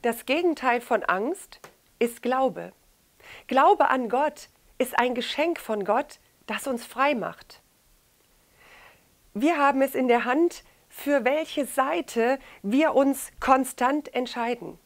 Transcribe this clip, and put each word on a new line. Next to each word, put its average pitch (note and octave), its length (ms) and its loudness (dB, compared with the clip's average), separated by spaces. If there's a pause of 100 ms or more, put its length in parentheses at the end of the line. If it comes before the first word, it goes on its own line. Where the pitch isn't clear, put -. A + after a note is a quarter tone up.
Das A#3 240 -4
Gegenteil C4+ 540 0
von A#3 240 -2
Angst G#3+ 560 -4 (400)
ist A#3 200 -2
Glaube. A#3+ 520 -2 (720)
Glaube D4 440 4
an B3+ 180 0
Gott C#4+ 400 -2 (280)
ist - 220 -2
ein B3 160 2
Geschenk D4+ 460 -2
von G#3+ 240 -6
Gott, A3+ 340 -2 (300)
das G#3 180 -8
uns A#3+ 180 -6
frei C#4 300 0
macht. - 480 -10 (1700)
Wir D4 220 0
haben C#4 260 2
es - 120 0
in B3+ 140 0
der A#3 160 4
Hand, D4 400 0 (240)
für C#4 360 -2
welche D4 400 -2
Seite C4 760 -2 (240)
wir C4 320 2
uns C4+ 420 2
konstant C4 760 0
entscheiden. A#3+ 720 -6